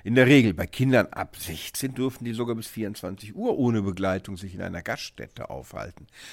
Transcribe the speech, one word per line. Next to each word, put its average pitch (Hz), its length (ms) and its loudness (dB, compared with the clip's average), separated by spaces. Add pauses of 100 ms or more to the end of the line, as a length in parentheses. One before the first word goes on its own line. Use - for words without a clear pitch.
in 110 100 0
der 127 120 10
Regel 127 260 8
bei 87 140 -2
Kindern 127 400 2
ab - 320 -10
sechzehn 123 560 -8
dürfen 127 320 -4
die 117 80 -6
sogar 117 200 -2
bis 113 120 -8
vierundzwanzig 104 680 -8
Uhr 226 240 -2
ohne 117 220 4
Begleitung 95 560 -2
sich 90 180 -12
in 90 60 -12
einer 90 220 -8
Gaststätte - 680 -10
aufhalten. - 580 -14 (260)